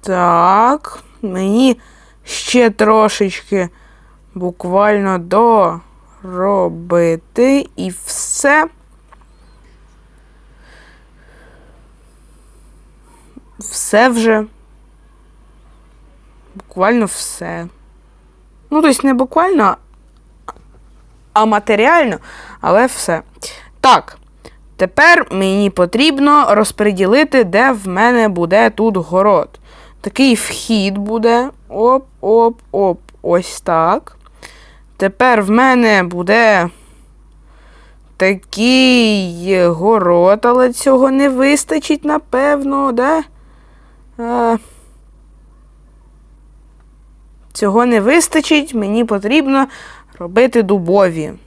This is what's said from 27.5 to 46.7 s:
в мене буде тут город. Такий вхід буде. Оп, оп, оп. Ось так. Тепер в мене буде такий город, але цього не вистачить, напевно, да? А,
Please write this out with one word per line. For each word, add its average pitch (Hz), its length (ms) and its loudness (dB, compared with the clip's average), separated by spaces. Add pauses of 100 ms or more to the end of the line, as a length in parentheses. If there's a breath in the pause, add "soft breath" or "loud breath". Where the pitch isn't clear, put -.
в 202 160 -6
мене 220 420 2
буде 185 400 0
тут 214 280 -2
город. 180 640 0 (420 soft breath)
Такий 247 340 0
вхід 196 640 -4
буде. 233 520 0 (200)
Оп, 247 360 0 (160)
оп, 233 380 0 (120)
оп. 190 280 -2 (220)
Ось 175 400 -4
так. 170 560 -2 (800 loud breath)
Тепер 214 440 0
в 190 80 -4
мене 233 540 2
буде 180 680 0 (1500 soft breath)
такий 196 1500 0
город, 180 760 2
але 247 300 2
цього 269 380 2
не 269 180 0
вистачить, 285 760 -2
напевно, 277 840 -2
да? 285 320 -2 (920 soft breath)
А, 233 400 -2 (3000 soft breath)